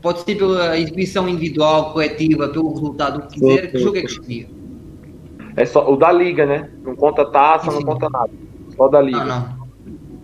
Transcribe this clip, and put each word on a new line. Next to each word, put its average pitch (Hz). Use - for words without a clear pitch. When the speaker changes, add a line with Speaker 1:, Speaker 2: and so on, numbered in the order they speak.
Speaker 1:
Pode 175
ser 208
pela 180
exibição 180
individual, 156
coletiva, 151
pelo 156
resultado, 143
o 143
que -
quiser. 135
Speaker 2:
Sim, -
Speaker 1:
Que 135
Speaker 2:
sim, 123
Speaker 1:
jogo 202
é 170
que 131
Speaker 2:
sim. -
Speaker 1:
escolhia? 117
Speaker 2:
É 120
só 143
o 139
da 160
Liga, 175
né? 143
Não 127
conta 147
taça, 156
Speaker 1:
Sim, 156
Speaker 2:
não 147
Speaker 1:
sim. 143
Speaker 2:
conta 127
nada. 123
Só 135
da 143
Liga. 127
Speaker 1:
Não, 127
não. -